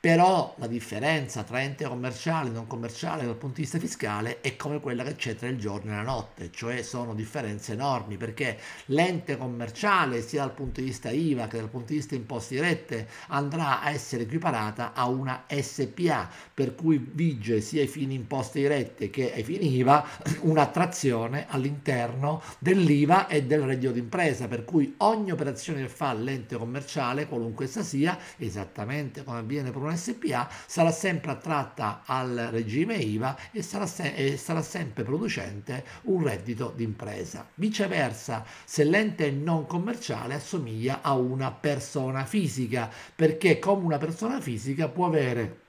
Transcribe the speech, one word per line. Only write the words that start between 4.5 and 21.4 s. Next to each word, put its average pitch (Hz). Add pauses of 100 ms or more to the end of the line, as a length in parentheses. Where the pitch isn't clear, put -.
come 147
quella 127
che 143
c'è 117
tra 117
il 127
giorno 104
e 104
la 104
notte, 107
cioè 120
sono 120
differenze 107
enormi, 113
perché 110 (280)
l'ente 165
commerciale 127
sia 143
dal 135
punto 127
di 131
vista 120
iva 131
che 117
dal 110
punto 120
di 156
vista 147
imposte 117
dirette 135 (180)
andrà 143
a 147
essere 135
equiparata 117
a 127
una 131
S -
P 170
A, 110 (280)
per 131
cui 160
vige 120
sia 143
ai 135
fini 135
imposte 135
dirette 139
che 127
ai 113
fini 170
iva 131 (220)
<clears throat> 160
una 156
trazione 135